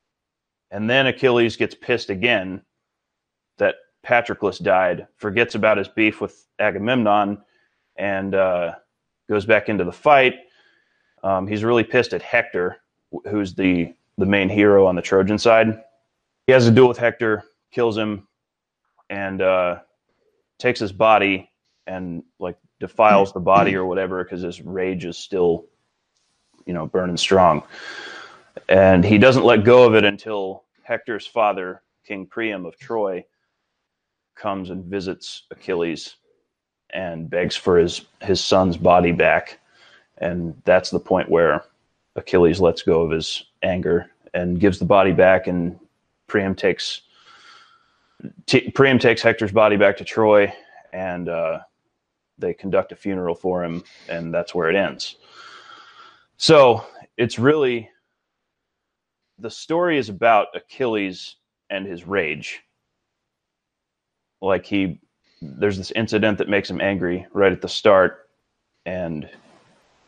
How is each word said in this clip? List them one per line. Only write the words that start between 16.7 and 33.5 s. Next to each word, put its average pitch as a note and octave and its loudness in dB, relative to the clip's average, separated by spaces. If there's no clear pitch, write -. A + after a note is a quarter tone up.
duel B2 8
with A#2+ -6
Hector, A2+ -2
kills A#2 -2
him, G#2+ -6
and, G2 -8
uh, F#2 0
takes B2 -2
his G2+ -6
body G2 2
and, F2+ -10
like, F2+ -10
defiles G2+ 2
the F#2+ -8
body F#2+ 2
or F#2 -4
whatever, F#2 -4
'cause F2+ -12
his F2 -12
rage F#2 -6
is E2+ -12
still, F2 -2
you F#2 -10
know, D#2+ -8
burning F2+ -4
strong. F2 2
And F#2+ 6
he G#2+ 4
doesn't B2+ 6
let G#2+ 4
go B2 8
of A2 6
it G#2+ 4
until G2+ -6
Hector's A2+ -8
father, F#2+ -4
King F#2+ -14
Priam G#2 -8
of - -18
Troy, G2+ -6